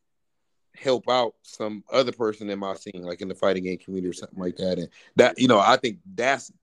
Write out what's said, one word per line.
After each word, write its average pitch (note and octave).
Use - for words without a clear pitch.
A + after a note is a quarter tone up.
help A#2+
out B2
some G#2+
other B2
person A2
in G2+
my G2
scene, F#2
like, F2
in G2
the F#2
fighting F#2
game F2+
community F#2
or E2+
something -
like F2+
that. F#2
And E2+
that, A#2+
you B2
know, A#2+
I A2
think A2
that's B2